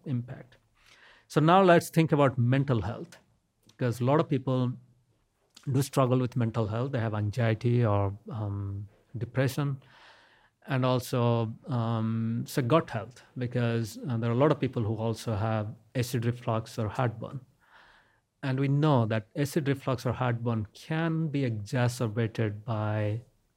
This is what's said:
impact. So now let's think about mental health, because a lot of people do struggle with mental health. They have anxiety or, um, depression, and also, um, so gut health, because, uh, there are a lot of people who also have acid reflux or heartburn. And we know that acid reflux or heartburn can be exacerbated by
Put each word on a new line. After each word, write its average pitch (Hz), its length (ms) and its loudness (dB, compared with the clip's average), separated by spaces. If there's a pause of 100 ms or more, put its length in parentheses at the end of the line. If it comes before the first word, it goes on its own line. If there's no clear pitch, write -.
impact. 123 500 -6 (720)
So - 120 2
now 170 220 8
let's 170 280 6
think 160 220 4
about 143 260 4
mental 127 420 2
health, - 380 -8 (480)
because - 340 -2
a 120 40 0
lot 143 160 4
of - 80 0
people 127 440 0 (1000)
do 135 120 2
struggle 131 360 2
with 127 180 -2
mental 113 320 0
health. 120 240 -4
They 131 80 -2
have 107 140 -2
anxiety 113 720 0
or, 101 320 2 (140)
um, 101 560 -6 (320)
depression, 139 600 -2 (880)
and 131 180 0
also, 120 640 2 (160)
um, 113 800 -2
so - 160 -4
gut 160 280 2
health, - 320 -10 (140)
because, 120 600 -2 (100)
uh, 120 80 -2
there 117 140 -2
are 117 40 0
a - 40 0
lot 151 140 6
of 147 80 -4
people 123 240 -2
who 107 120 -2
also 110 380 -4
have 110 320 -2 (280)
acid 120 300 -2
reflux 117 540 -4
or 110 100 -2
heartburn. 113 520 -4 (1000)
And 131 180 -2
we 139 80 2
know 143 380 4
that 110 280 -2
acid 143 340 -2
reflux 135 380 -2
or 120 60 0
heartburn 117 600 -2
can 160 560 -4
be 139 160 -2
exacerbated 113 1200 -2
by 107 580 -2 (340)